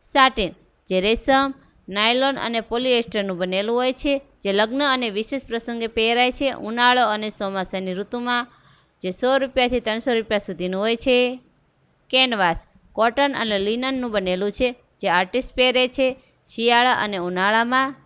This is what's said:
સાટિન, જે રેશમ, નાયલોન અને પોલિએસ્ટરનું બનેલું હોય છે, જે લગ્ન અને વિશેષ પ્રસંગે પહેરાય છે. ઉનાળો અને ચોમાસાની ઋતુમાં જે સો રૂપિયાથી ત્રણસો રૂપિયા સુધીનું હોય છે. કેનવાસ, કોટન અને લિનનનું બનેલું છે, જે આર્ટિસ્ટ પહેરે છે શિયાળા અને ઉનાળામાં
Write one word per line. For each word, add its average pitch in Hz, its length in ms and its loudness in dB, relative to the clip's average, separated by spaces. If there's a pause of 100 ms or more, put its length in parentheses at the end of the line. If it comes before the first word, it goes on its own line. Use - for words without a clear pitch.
સાટિન, 262 500 2 (380)
જે 185 120 2
રેશમ, 269 520 2 (360)
નાયલોન 240 480 2
અને 233 240 -4
પોલિએસ્ટરનું 233 760 -2
બનેલું 190 380 -2
હોય 254 180 0
છે, 277 280 -2 (220)
જે 196 100 -2
લગ્ન 220 300 0
અને 262 260 0
વિશેષ 220 360 -6
પ્રસંગે 233 420 -6
પહેરાય 233 440 2
છે. 269 200 -2
ઉનાળો 240 560 2
અને 214 220 -2
ચોમાસાની 190 640 -6
ઋતુમાં 240 540 -4 (540)
જે 185 100 -4
સો 254 260 2
રૂપિયાથી 254 420 0
ત્રણસો 226 340 -2
રૂપિયા 220 260 0
સુધીનું 185 420 -6
હોય 226 140 0
છે. 247 440 0 (720)
કેનવાસ, 226 580 2 (260)
કોટન 247 420 2
અને 214 240 -2
લિનનનું 247 520 -2
બનેલું 190 400 0
છે, 247 240 -2 (240)
જે 196 100 -2
આર્ટિસ્ટ 190 460 0
પહેરે 254 320 4
છે 262 300 0 (300)
શિયાળા 240 460 2
અને 208 240 -2
ઉનાળામાં 220 800 0 (100)